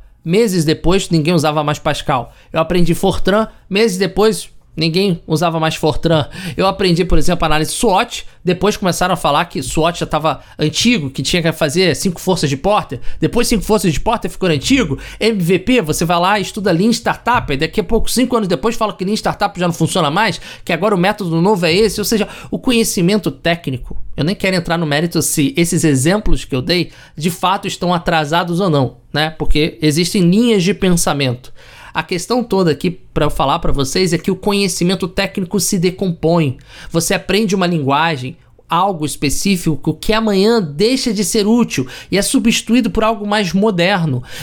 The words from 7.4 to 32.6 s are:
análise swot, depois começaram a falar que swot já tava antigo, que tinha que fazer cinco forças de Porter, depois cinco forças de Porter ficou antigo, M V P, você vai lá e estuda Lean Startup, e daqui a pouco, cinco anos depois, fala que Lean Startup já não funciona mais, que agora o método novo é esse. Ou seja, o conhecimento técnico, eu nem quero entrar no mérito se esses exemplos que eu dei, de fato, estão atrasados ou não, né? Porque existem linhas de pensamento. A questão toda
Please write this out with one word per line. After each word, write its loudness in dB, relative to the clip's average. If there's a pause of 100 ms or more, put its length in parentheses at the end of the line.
análise 0
swot, 0 (180)
depois 0
começaram 0
a 0
falar 0
que -6
swot -2
já -4
tava -2 (180)
antigo, 0
que -6
tinha 0
que 0
fazer 0
cinco -4
forças -2
de -2
Porter, -2 (220)
depois 2
cinco 0
forças 2
de -2
Porter -2
ficou -4
antigo, 0 (220)
M 0
V 2
P, 2
você -2
vai 0
lá 2
e -4
estuda -2
Lean 2
Startup, -2
e 0
daqui -2
a 0
pouco, 2
cinco 2
anos 0
depois, 0
fala -2
que -8
Lean 0
Startup -4
já 0
não 0
funciona 0
mais, 0 (240)
que -4
agora 0
o 2
método 0
novo 2
é 2
esse. 2
Ou -4
seja, 0 (240)
o -4
conhecimento 0
técnico, -4 (200)
eu -2
nem 0
quero -2
entrar -2
no -2
mérito 0
se 0
esses 0
exemplos 2
que -6
eu -2
dei, -2 (260)
de -2
fato, -2
estão -2
atrasados -2
ou 0
não, 0 (160)
né? -2
Porque 2
existem 2
linhas 2
de 2
pensamento. 0 (400)
A -2
questão -2
toda 2